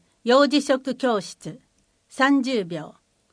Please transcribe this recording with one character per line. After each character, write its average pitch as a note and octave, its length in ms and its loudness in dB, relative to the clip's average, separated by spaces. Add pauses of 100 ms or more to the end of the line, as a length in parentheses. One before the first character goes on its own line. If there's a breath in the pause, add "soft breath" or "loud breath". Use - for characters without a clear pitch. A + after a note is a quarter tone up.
(220)
幼 C4 240 4
児 C#4+ 140 2
食 C4 360 -2
教 A3+ 260 -2
室。 - 400 -16 (480)
三 C4+ 320 2
十 A3+ 240 -4
秒。 E3 300 -12 (360)